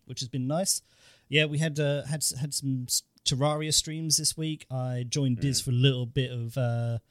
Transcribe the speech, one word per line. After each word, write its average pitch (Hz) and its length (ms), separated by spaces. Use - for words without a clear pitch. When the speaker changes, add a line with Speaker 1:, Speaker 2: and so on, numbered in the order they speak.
Speaker 1:
which 127 160
has 123 80
been 127 200
nice. 170 340
Yeah, 151 160
we 147 120
had, 151 220
uh, 143 240
had 147 160
s-, - 180
had 139 140
some 131 360
s-, - 140
Terraria 151 480
streams 160 460
this 151 180
week. 160 340
I 127 380
joined 131 320
Diz 139 200
Speaker 2:
Mm. - 40
Speaker 1:
for 135 60
a 123 40
little 123 320
bit 127 240
of, 117 280
uh, 117 400